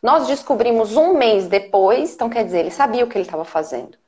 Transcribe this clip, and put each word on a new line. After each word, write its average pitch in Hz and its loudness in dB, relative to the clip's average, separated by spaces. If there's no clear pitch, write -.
Nós 262 2
descobrimos 226 0
um 330 4
mês 214 2
depois, 196 0
então 233 -6
quer 233 -2
dizer, 180 -2
ele 170 -2
sabia 247 0
o 240 -2
que 214 -8
ele 180 -4
tava 160 -8
fazendo. 151 -8